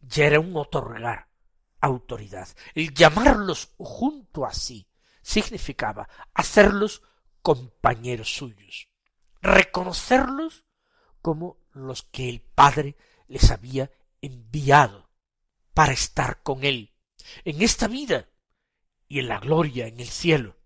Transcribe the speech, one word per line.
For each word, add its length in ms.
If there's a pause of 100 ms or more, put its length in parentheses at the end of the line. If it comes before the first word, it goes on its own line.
ya 240
era 160
un 160
otorgar 720 (520)
autoridad. 680 (260)
El 200
llamarlos 840
junto 680
a 80
sí 360 (340)
significaba 840 (260)
hacerlos 680 (400)
compañeros 920
suyos, 540 (520)
reconocerlos 1200 (580)
como 360 (140)
los 300
que 260
el 120
Padre 560 (320)
les 220
había 400 (300)
enviado 880 (640)
para 180
estar 500
con 220
Él 280 (520)
en 180
esta 260
vida 400 (800)
y 100
en 100
la 100
gloria 480
en 140
el 80
cielo. 580